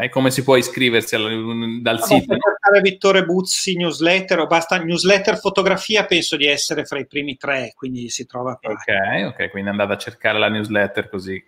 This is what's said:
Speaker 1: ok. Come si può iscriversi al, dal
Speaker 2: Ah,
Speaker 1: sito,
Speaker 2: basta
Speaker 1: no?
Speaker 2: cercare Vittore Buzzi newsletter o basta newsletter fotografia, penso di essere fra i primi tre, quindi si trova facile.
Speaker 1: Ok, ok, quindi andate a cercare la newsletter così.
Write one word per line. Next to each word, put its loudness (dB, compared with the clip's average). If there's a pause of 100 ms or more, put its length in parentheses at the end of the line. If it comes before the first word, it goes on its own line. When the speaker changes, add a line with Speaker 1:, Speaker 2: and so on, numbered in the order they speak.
Speaker 1:
ok. -2
Come 2
si -2
può 6
iscriversi 2
al, -4
dal 2
Speaker 2:
Ah, -8
Speaker 1:
sito, 4 (100)
Speaker 2:
basta -2
Speaker 1:
no? 0
Speaker 2:
cercare 4
Vittore 2
Buzzi -2
newsletter 2
o 0
basta 0
newsletter 2
fotografia, 0
penso 0
di 2
essere -2
fra -6
i -10
primi -8
tre, -4
quindi -8
si -10
trova -8
facile. -2
Speaker 1:
Ok, -10
ok, -4
quindi -6
andate 0
a -2
cercare -2
la 4
newsletter 0
così. -8